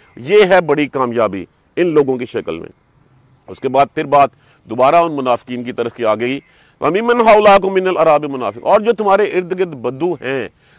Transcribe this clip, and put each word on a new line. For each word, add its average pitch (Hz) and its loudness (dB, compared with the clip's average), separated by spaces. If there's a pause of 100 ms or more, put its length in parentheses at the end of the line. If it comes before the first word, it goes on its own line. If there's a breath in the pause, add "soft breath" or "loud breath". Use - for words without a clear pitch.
(160 soft breath)
یہ 190 2
ہے 185 4
بڑی 151 0
کامیابی 117 -2 (320)
ان 170 0
لوگوں 143 2
کی 123 -8
شکل 85 -8
میں۔ 82 -16 (800)
اس - -16
کے 127 -4
بعد 135 2
پھر 156 -4
بات 143 2 (340 soft breath)
دوبارہ 127 0
ان 170 2
منافقین 123 -4
کی 123 -10
طرف 117 -6
کی 117 -8
آ 107 2
گئی، 123 -4 (400 soft breath)
وَمِمَّنْ 220 0
حَوْلَكُمْ 208 6
مِنَ 185 0
الْأَعْرَابِ 156 2
مُنَافِقُونَ، 123 -4
اور 208 4
جو 220 0
تمہارے 202 2
ارد 180 -4
گرد 180 -4
بدو 131 -6
ہیں، 127 -8 (300 soft breath)